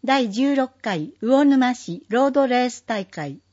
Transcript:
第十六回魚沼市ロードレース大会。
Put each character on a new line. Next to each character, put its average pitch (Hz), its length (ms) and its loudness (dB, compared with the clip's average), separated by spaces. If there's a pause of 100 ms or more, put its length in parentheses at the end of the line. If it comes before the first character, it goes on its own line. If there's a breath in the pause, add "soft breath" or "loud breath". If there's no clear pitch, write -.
第 262 300 0
十 269 240 0
六 262 140 0 (100)
回 170 400 -6
魚 269 240 2
沼 262 300 4
市 - 340 -12
ロ 247 200 2
ー - 20 0
ド 269 160 2
レ 247 180 0
ー 247 60 -2
ス - 160 -18
大 208 180 -6
会。 143 380 -12 (100)